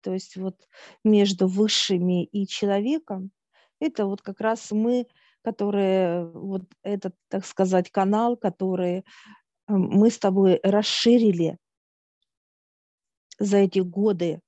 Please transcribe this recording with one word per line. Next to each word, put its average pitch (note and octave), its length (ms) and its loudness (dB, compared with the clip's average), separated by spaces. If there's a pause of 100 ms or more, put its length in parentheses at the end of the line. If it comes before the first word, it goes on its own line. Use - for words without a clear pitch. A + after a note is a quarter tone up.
то F#3+ 120 -8
есть - 220 -10
вот F#3+ 320 -10 (360)
между G3 440 4
высшими F#3 760 0
и G3+ 240 -4
человеком, G3+ 800 -4 (500)
это B3+ 260 -4
вот G3 160 -6
как - 180 -12
раз A3 320 -4
мы, A#3+ 340 0 (380)
которые, F#3+ 880 -2
вот F#3+ 320 -8 (200)
этот, G3 300 -8 (140)
так G3 180 -8
сказать, F#3 460 0
канал, G#3+ 440 0
который, F#3 640 -4
э, - 20 -20 (680)
мы G#3 420 4
с - 80 -12
тобой F#3+ 460 2
расширили G3+ 920 2 (1800)
за G3+ 200 2
эти G3 220 2
годы. F3+ 680 -2